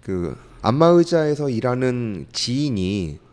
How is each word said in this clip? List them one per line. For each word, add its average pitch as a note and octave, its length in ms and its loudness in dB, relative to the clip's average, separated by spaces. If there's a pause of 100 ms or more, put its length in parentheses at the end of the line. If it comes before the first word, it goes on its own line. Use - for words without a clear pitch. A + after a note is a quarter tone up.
그 F2 340 -6 (260)
안마의자에서 D#3 880 4
일하는 B2 800 -2
지인이 G2+ 880 -4 (140)